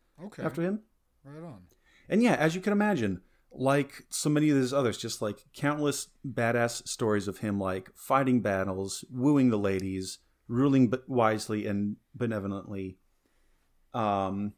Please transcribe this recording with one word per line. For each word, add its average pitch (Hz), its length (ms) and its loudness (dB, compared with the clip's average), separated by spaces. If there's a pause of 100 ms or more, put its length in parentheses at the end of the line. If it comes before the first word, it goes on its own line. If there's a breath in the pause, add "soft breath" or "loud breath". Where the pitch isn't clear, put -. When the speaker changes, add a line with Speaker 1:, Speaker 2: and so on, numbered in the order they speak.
(220)
Speaker 1:
Okay. 202 200 -12
Speaker 2:
after 160 200 -4
him. 196 180 -2 (440)
Speaker 1:
Right 151 200 -18
on. 117 180 -18 (440 soft breath)
Speaker 2:
And 190 160 2
yeah, 220 120 6
as 160 200 2
you 185 60 -6
can 202 140 -2
imagine, 147 480 0 (280)
like 135 600 -2
so - 180 -4
many 151 220 4
of 143 80 4
his 127 160 0
others, 127 240 2
just, - 240 -8
like, 104 320 -6
countless 147 540 -2 (200)
badass 117 580 0
stories 104 400 0
of 98 120 -6
him, 104 200 -2
like, 95 380 -4
fighting 131 460 2
battles, 95 680 -2
wooing 131 400 4
the 107 80 2
ladies, 95 600 -2 (280)
ruling 131 440 4
b-, 127 80 0 (100)
wisely 110 580 0
and 104 300 -2 (180)
benevolently. 98 840 -6 (920)
Um, 101 640 -2